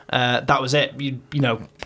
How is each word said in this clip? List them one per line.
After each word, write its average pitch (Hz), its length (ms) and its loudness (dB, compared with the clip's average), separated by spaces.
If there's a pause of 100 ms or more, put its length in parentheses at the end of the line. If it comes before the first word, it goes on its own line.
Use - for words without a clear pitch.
(100)
Uh, 123 300 2
that 135 200 2
was 131 140 -2
it. 139 260 0
You, 131 200 -6 (120)
you 147 80 0
know, 117 220 0 (220)